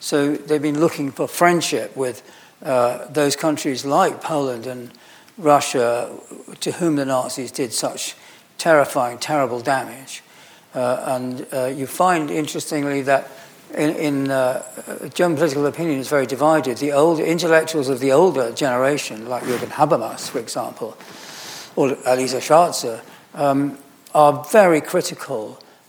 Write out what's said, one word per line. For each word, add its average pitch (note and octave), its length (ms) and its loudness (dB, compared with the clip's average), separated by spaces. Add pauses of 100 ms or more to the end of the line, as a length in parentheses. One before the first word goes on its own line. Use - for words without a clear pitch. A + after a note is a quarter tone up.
So D3 340 0
they've D3+ 260 -2
been D3 200 -2
looking D3 320 0
for C#3+ 160 -4
friendship E3 680 0
with, B2+ 260 -6 (400)
uh, B2 480 0
those C#3+ 260 0
countries C#3+ 480 -2
like D3+ 380 2
Poland C3 440 -4
and B2 240 -12 (480)
Russia, C3+ 800 2 (420)
to - 120 -4
whom E3 240 0
the C#3 80 0
Nazis B2+ 480 -4
did B2 200 -4
such - 440 -6 (400)
terrifying, C3+ 640 2
terrible B2+ 420 -2
damage. B2+ 640 -4 (520)
Uh, B2+ 320 -2
and, B2+ 460 -6
uh, C3 140 -2
you C3+ 200 -6
find, E3+ 440 2
interestingly, D3 720 -4
that C3+ 260 2 (460)
in, D3+ 220 2
in, C#3 340 -2
uh, C3 320 0 (500)
German F3 240 2
political C#3+ 300 2
opinion D3+ 320 -2
is B2 100 -6
very C#3 180 2
divided. C#3 520 2
The D3 140 -2
old D3+ 280 4
intellectuals D#3+ 680 2
of C3 120 -2
the C3 120 2
older C3+ 400 4
generation, B2+ 760 -2
like B2 140 -4
Jürgen A#2+ 260 -4
Habermas, C3 600 0
for C#3 80 -6
example, A2+ 580 -8 (800)
or C#3 220 2 (100)
Elisa B2+ 300 2
Scharzer, C#3+ 640 2 (340)
um, C#3+ 420 0 (380)
are D3 380 6
very F3+ 280 6
critical C#3 800 -6 (300)